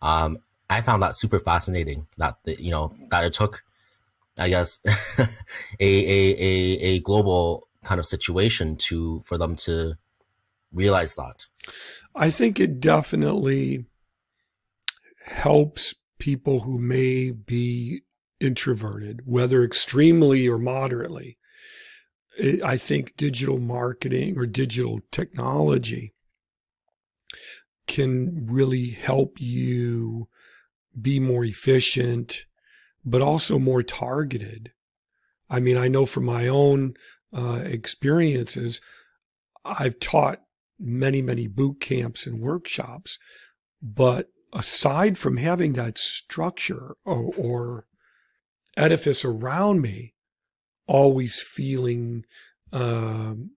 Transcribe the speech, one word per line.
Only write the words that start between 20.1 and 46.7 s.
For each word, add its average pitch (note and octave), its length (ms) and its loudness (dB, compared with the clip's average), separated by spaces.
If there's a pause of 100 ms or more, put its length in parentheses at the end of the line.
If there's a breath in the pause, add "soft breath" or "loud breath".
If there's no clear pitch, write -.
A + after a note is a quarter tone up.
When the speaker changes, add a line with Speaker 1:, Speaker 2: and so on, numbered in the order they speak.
Speaker 2:
or A#2 120 2
moderately. B2+ 760 -4 (1040 loud breath)
I, C#3 240 2
I B2+ 140 0
think C#3 400 -4
digital C3+ 400 -2
marketing B2 800 -2
or B2 80 0
digital A#2 560 -2 (100)
technology B2 1000 -2 (1700 loud breath)
can C3 600 -2
really B2+ 420 2
help C3+ 520 -2
you A#2+ 840 -4 (720 soft breath)
be C3+ 200 0
more B2 240 2
efficient, B2 1040 0 (580 soft breath)
but B2 200 2
also D3+ 340 2
more B2+ 240 2
targeted. A#2+ 920 -6 (800)
I B2+ 100 -2
mean, B2 180 4
I B2 100 2
know C3+ 180 4
from B2+ 200 -2
my A#2+ 220 -2
own, C#3 460 4 (400 soft breath)
uh, A#2+ 300 -4
experiences, B2+ 1160 0 (840 soft breath)
I've C#3 360 -4
taught - 420 0 (380)
many, C3+ 420 0
many A#2+ 260 -2
boot C3+ 320 -2
camps A#2+ 460 -4
and A#2 160 -8
workshops, - 760 -8 (640 soft breath)
but B2+ 480 0 (240)
aside E3 640 0
from C3 200 -2
having D#3+ 360 0
that A#2 240 -4
structure - 1000 -6 (100)